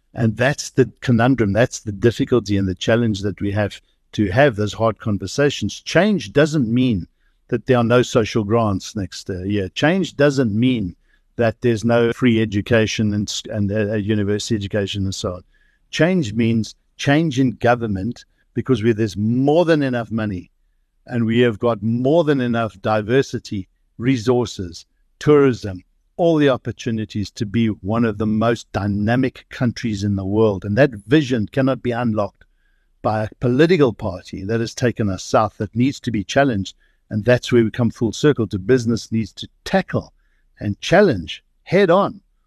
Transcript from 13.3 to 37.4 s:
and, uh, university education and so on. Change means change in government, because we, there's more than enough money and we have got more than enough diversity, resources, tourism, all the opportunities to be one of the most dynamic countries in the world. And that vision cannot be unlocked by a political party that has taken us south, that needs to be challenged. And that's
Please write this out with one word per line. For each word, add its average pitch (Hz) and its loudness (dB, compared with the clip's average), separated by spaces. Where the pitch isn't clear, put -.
and, 101 -2
uh, 104 -2
university 104 -2
education 101 -4
and 95 -4
so 92 -8
on. 90 -16
Change 156 0
means 113 0
change 143 0
in 131 2
government, 113 -2
because 117 0
we, 117 4
there's 104 -2
more 135 2
than 156 2
enough 120 -4
money 104 -4
and 117 -2
we 113 2
have 117 2
got 117 0
more 127 2
than 143 2
enough 117 -2
diversity, 110 -2
resources, 113 -2
tourism, 127 2
all 170 2
the 147 4
opportunities 110 -4
to - -6
be 113 0
one 110 -2
of 104 -2
the 107 -4
most 110 -2
dynamic 104 -2
countries 110 -4
in 104 -2
the 95 -4
world. 104 0
And 101 -4
that 139 4
vision 120 0
cannot 131 -2
be 120 -4
unlocked 113 -4
by 110 0
a 104 -6
political 143 4
party 92 -10
that 113 -2
has 110 -6
taken 113 -2
us 92 -6
south, 110 0
that 110 -6
needs 127 -2
to 123 -8
be 107 -4
challenged. 123 0
And 107 -4
that's 123 2